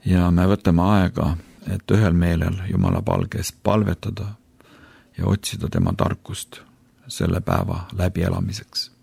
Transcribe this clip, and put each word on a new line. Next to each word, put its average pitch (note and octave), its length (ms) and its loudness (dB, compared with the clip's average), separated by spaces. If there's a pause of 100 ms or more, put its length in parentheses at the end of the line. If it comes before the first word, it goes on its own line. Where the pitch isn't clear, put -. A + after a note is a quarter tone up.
Ja F2+ 260 4
me F2 200 4
võtame F2+ 320 2
aega, F2+ 540 2 (340)
et F#2+ 240 -6
ühel G2 240 4
meelel E2+ 380 0 (140)
Jumala F2+ 320 2
palges F#2 500 -2
palvetada G2+ 800 -2 (880)
ja F2 80 0
otsida G2+ 440 -2
tema F2 240 0
tarkust - 680 -6 (480)
selle F2 320 -2
päeva F#2 520 -4
läbielamiseks. F2+ 1000 -4 (120)